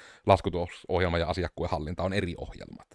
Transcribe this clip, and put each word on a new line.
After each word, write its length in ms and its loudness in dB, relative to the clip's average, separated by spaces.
laskutusohjelma 920 2
ja 100 2
asiakkuehallinta 760 -2
on 100 0
eri 240 -2
ohjelmat. 580 -14